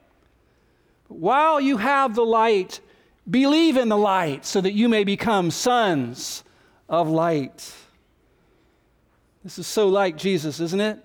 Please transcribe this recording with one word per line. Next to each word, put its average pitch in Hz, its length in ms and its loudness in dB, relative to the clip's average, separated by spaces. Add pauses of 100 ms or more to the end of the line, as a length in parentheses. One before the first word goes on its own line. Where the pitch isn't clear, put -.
(1080)
But - 100 -20
while 285 420 2
you 269 160 0
have 269 380 0
the 233 100 0
light, 226 560 0 (500)
believe 277 460 4
in 240 140 2
the 208 80 2
light 185 480 0
so 196 160 0
that 190 100 0
you 220 160 2
may 214 160 2
become 196 460 0
sons 175 920 -2 (460)
of 165 200 0
light." 160 680 -2 (1700)
This - 140 -16
is 175 80 -10
so 214 220 0
like 190 280 0
Jesus, 156 420 -4
isn't 170 220 -4
it? 214 240 -6